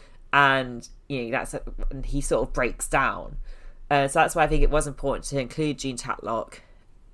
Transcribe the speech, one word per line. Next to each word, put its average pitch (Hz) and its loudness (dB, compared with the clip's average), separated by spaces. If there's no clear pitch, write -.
and, 135 4
you 131 -4
know, 113 -6
that's 123 -4
a, - -6
and 135 -8
he 139 -2
sort 123 0
of - -8
breaks - -2
down. 117 -2
Uh, 139 4
so 160 2
that's - 4
why 160 4
I 147 4
think 147 6
it 143 8
was 147 2
important 135 -4
to 139 -4
include 139 -2
Jean 127 -6
Tatlock, - -6